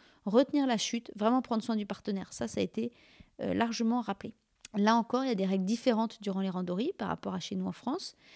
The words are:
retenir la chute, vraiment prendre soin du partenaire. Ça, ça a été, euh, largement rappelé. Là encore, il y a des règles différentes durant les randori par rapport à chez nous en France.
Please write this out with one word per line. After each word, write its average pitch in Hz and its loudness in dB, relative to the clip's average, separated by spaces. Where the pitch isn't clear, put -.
retenir 240 4
la 233 2
chute, - -4
vraiment 240 4
prendre 220 -2
soin 226 0
du 208 -2
partenaire. 196 -6
Ça, 233 -4
ça - -2
a - 2
été, 226 -2
euh, 185 0
largement 233 0
rappelé. 202 -8
Là 214 4
encore, 240 0
il 269 -2
y 247 0
a 208 0
des 190 0
règles 190 2
différentes 226 0
durant 190 -2
les 190 -2
randori 180 -2
par 196 -6
rapport 185 -4
à 180 -4
chez - -8
nous 185 -2
en 180 -4
France. - -6